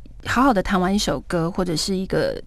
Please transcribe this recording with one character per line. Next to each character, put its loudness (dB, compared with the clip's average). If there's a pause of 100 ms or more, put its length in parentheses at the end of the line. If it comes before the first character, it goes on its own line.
(260)
好 2
好 6
的 2
弹 2
完 2
一 4
首 -2
歌 -2
或 -2
者 -2
是 -2
一 -2
个 -2